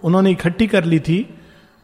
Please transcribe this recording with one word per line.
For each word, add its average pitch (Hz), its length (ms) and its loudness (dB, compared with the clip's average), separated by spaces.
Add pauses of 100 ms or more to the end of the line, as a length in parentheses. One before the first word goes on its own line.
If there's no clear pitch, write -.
उन्होंने 190 280 2
इकट्ठी 175 360 -2
कर 196 160 0
ली 165 160 2
थी, 170 400 -4 (440)